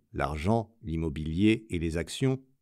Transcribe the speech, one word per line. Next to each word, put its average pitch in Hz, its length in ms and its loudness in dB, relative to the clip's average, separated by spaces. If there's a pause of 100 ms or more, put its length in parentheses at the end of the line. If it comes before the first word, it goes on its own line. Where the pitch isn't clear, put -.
(140)
l'argent, 78 720 0
l'immobilier 82 840 2
et 87 100 -2
les 82 180 -2
actions, 131 420 -2 (220)